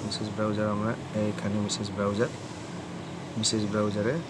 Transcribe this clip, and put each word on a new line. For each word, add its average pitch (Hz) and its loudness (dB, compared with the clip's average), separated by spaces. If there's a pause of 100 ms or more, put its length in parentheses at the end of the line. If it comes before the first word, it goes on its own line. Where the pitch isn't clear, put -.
মিসেস 107 -2
ব্রাউজার, 107 2
আমরা 110 0 (320)
এইখানে 104 0 (100)
মিসেস 98 -2
ব্রাউজার, 101 2 (1080)
মিসেস 107 4 (100)
ব্রাউজারে 104 4 (160)